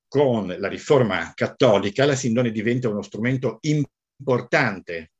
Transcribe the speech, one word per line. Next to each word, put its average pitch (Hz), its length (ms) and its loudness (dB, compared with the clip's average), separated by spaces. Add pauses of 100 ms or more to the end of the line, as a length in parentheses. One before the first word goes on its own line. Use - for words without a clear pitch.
con 123 400 2
la 90 220 -6
riforma 92 680 2
cattolica 110 720 2
la 147 100 2
sindone 123 380 0
diventa 117 360 -2
uno 104 140 -4
strumento 123 600 -4
importante 123 1600 -2